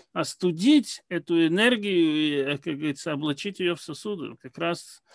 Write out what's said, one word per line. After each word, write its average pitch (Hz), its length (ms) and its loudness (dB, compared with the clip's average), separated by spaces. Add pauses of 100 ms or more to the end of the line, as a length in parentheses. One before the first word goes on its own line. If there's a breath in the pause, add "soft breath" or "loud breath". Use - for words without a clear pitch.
(140 loud breath)
остудить 185 960 2
эту 170 380 2
энергию 208 480 2 (200)
и, 151 160 0 (240)
э, - 40 -8
как 156 160 -6
говорится, 151 380 -4
облачить 147 480 -4
её 175 140 0
в - 60 -16
сосуды. 160 600 -10
Как - 180 -18
раз, 170 440 -6 (120)